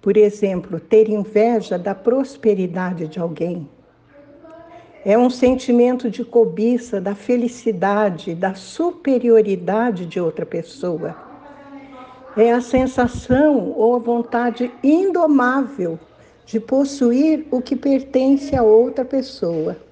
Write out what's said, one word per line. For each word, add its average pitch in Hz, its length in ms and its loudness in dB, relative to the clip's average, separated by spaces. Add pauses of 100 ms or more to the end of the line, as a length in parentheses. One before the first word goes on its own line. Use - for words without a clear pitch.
Por 208 160 2
exemplo, 196 600 0
ter 220 300 4
inveja 208 680 0
da 190 160 -4
prosperidade 185 1120 -2
de 160 100 -12
alguém. 170 480 -6 (1400)
É 208 140 4
um 247 140 4
sentimento 247 800 2
de 233 120 -8
cobiça 220 800 0
da 196 140 -4
felicidade, 202 1200 -2
da 190 200 -4
superioridade 226 1500 0
de 170 160 -6
outra 165 240 -4
pessoa. - 720 -8 (1200)
É 233 160 4
a 240 80 2
sensação 254 1080 0
ou 233 260 2
a - 20 0
vontade 240 720 -2 (120)
indomável 277 1160 0 (460)
de 220 160 -4
possuir 269 880 0
o 254 120 -2
que - 120 -4
pertence 269 800 0
a 254 80 2
outra 233 440 4
pessoa. 175 720 -4 (140)